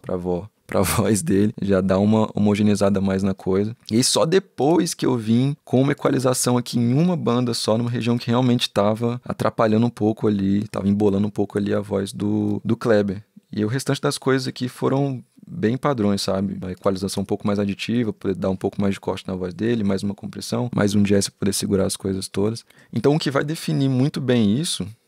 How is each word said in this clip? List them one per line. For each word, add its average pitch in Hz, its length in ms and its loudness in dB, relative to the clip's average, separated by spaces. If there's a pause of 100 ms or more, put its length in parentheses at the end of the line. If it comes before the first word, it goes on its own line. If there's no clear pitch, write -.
pra 92 140 -6
vó, 90 320 -4 (220)
pra 101 120 0
<laughs> - 20 2
voz 98 380 0
dele, 101 400 2
já 95 200 2
dá 95 160 2
uma 107 360 4
homogeneizada 101 680 2
mais 95 220 0
na 98 100 0
coisa. 101 420 -2 (160)
E 107 40 0
aí 123 80 4
só - 220 2
depois 170 680 0
que - 120 -4
eu 127 120 2
vim 120 480 2
com 127 160 2
uma 139 100 2
equalização 127 680 0
aqui 123 200 -4
em 120 160 2
uma 170 240 2
banda 120 360 0
só, 113 240 0
numa 120 120 -2
região 120 280 0
que - 100 -6
realmente 120 420 2
tava 110 560 0
atrapalhando 113 600 2
um - 20 2
pouco 110 380 0
ali, 101 400 0
tava 98 200 -4
embolando 101 400 2
um 101 40 -4
pouco 104 260 -4
ali 101 160 -2
a 104 60 0
voz 101 340 -4
do, 104 500 -2
do - 140 -2
Kleber. 104 460 2 (280)
E 104 140 -2
o - 20 -2
restante 135 320 -2
das 143 200 -2
coisas 131 280 0
aqui 127 220 -6
foram 135 540 -2 (260)
bem 110 260 0
padrões, 110 460 0
sabe? 98 400 -2
Uma 92 100 -8
equalização 95 520 -2
um - 20 -4
pouco 107 220 -4
mais 101 100 0
aditiva, 104 560 -2
poder 98 220 -4
dar 95 160 -2
um 95 40 -2
pouco 101 240 -4
mais 101 140 0
de 92 60 -8
corte - 280 -6
na 98 60 -6
voz 90 220 -6
dele, 113 280 -2
mais 98 200 0
uma 101 100 -4
compressão, 107 600 -6
mais 104 180 2
um 104 80 4
jazz 101 260 4
pra - 120 -14
poder 98 140 0
segurar 98 340 0
as - 100 -4
coisas 95 300 -4
todas. 107 360 -4 (300)
Então 135 220 2
o 160 40 0
que 151 120 -2
vai 135 120 0
definir 147 460 -2
muito 135 320 0
bem 120 380 2
isso 151 280 -6 (200)